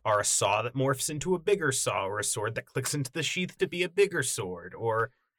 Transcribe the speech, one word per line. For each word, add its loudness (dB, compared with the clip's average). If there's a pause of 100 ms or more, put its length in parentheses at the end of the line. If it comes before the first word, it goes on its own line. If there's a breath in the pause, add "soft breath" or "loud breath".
are 4
a 2
saw 2
that -4
morphs 0
into -2
a 0
bigger 2
saw, 0
or -2
a -2
sword -2
that -6
clicks -4
into -4
the -4
sheath -4
to 0
be -2
a -2
bigger 2
sword, -6
or 0 (280)